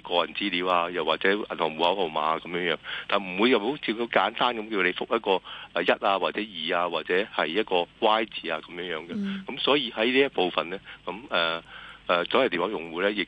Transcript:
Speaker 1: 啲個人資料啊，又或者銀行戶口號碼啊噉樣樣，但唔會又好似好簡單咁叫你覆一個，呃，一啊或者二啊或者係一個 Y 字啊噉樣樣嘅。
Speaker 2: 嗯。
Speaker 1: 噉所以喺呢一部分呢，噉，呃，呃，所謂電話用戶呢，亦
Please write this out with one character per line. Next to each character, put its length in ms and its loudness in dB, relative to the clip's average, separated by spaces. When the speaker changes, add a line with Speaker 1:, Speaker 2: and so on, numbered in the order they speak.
Speaker 1:
啲 20 -6
個 220 2
人 100 -6
資 160 -2
料 160 0
啊， 240 2
又 140 -2
或 120 2
者 160 2
銀 140 0
行 300 -2
戶 20 -4
口 160 4
號 120 0
碼 140 -2
啊 240 2
噉 60 -10
樣 220 0
樣， 40 0
但 160 0
唔 200 -2
會 80 6
又 100 6
好 200 -2
似 140 -2
好 120 -4
簡 300 2
單 200 0
咁 120 -6
叫 140 0
你 100 4
覆 240 -2
一 40 -2
個， 200 2
呃， 100 0
一 60 4
啊 140 2
或 140 0
者 80 -4
二 380 -4
啊 100 2
或 140 -2
者 100 -4
係 120 2
一 160 0
個 240 0
Y 260 4
字 260 -8
啊 160 -2
噉 80 -18
樣 220 -6
樣 100 -6
嘅。 80 -10
Speaker 2:
嗯。 320 -4
Speaker 1:
噉 140 -8
所 160 4
以 160 -2
喺 200 0
呢 80 4
一 80 4
部 220 0
分 200 -2
呢， 80 -6
噉， 100 -6
呃， 340 0
呃， 180 2
所 200 2
謂 40 4
電 120 0
話 80 0
用 240 -6
戶 100 -2
呢， 100 2
亦 140 -2